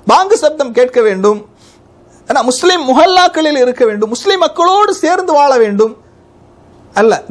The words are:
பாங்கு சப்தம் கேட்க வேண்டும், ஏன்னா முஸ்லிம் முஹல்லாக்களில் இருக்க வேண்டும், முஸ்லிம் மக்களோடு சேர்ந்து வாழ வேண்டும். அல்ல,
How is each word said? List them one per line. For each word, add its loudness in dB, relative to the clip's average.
பாங்கு 2
சப்தம் -2
கேட்க 0
வேண்டும், 0
ஏன்னா -2
முஸ்லிம் -2
முஹல்லாக்களில் 2
இருக்க 0
வேண்டும், -2
முஸ்லிம் -2
மக்களோடு 0
சேர்ந்து -2
வாழ 2
வேண்டும். 0
அல்ல, 0